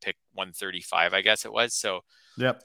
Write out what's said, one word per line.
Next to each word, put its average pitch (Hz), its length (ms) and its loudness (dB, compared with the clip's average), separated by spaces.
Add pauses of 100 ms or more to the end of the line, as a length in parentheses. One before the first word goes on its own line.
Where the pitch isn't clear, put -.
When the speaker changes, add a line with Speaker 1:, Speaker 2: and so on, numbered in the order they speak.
Speaker 1:
pick - 140 -8 (180)
one 95 180 -6
thirty-five, 90 640 0
I 95 80 2
guess 107 240 4
it 110 60 -12
was. 113 220 0
So, 92 260 -2 (360)
Speaker 2:
Yep. 123 280 0